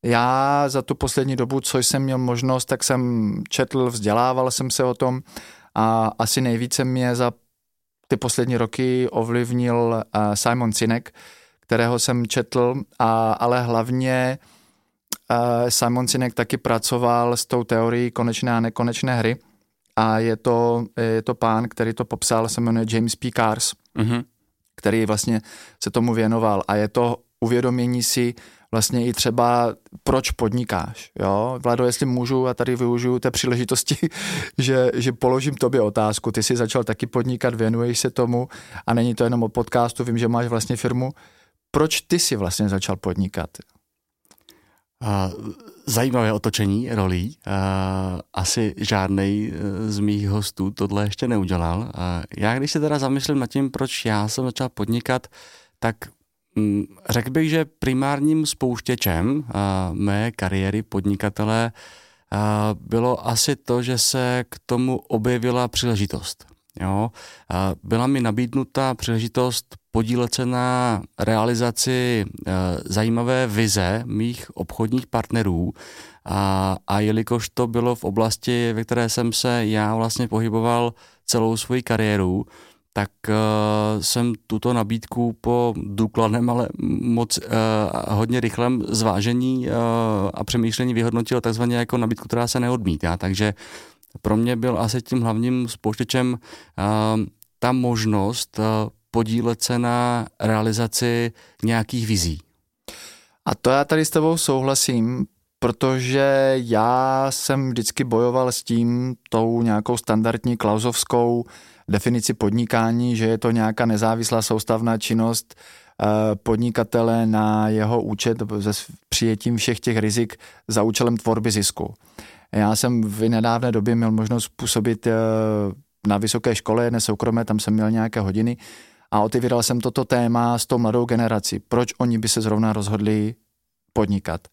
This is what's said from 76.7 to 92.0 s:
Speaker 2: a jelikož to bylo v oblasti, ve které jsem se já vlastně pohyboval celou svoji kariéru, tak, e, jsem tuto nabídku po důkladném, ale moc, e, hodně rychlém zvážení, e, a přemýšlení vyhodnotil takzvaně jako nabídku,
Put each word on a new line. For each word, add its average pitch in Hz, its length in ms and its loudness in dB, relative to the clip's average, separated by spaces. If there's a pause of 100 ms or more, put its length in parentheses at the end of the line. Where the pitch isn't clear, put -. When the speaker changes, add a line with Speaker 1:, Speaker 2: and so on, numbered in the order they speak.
Speaker 2:
a 101 140 0
jelikož 107 480 0
to 123 180 0
bylo 120 280 0
v - 100 -10
oblasti, 113 680 0
ve 110 120 -2
které 117 240 0
jsem 117 240 0
se 120 340 0
já 107 300 2
vlastně 113 320 -2
pohyboval 113 640 0 (320)
celou 113 300 2
svoji 127 260 -2
kariéru, 104 640 0 (460)
tak, 101 180 -2 (180)
e, 107 40 0 (720)
jsem 120 300 0 (140)
tuto 110 260 -2
nabídku 113 680 -2
po 120 360 0
důkladném, 110 720 0
ale 120 180 0 (340)
moc, 117 360 0
e, - 40 -8 (640)
hodně 113 320 2
rychlém 120 480 0
zvážení, 120 800 0
e, - 40 -2 (640)
a - 100 -6
přemýšlení 120 500 0
vyhodnotil 117 460 0
takzvaně 120 360 0
jako 120 220 -2
nabídku, 113 260 -2